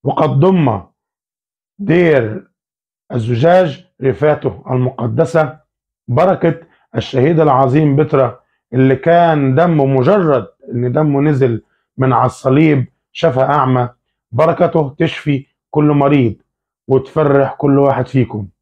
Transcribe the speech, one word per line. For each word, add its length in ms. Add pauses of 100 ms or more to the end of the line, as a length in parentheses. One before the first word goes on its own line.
وقد 260
ضم 520 (960)
دير 680 (640)
الزجاج 760 (160)
رفاته 680
المقدسة 880 (480)
بركة 520 (360)
الشهيد 440
العظيم 560
بطرة، 440 (340)
اللي 220
كان 600
دمه، 300
مجرد 640 (240)
إن 200
دمه 300
نزل 400 (360)
من 160
على 120
الصليب 600 (260)
شفى 300
أعمى، 480 (420)
بركته 680
تشفي 460 (240)
كل 140
مريض 520 (520)
وتفرح 680
كل 260
واحد 280
فيكم. 400 (140)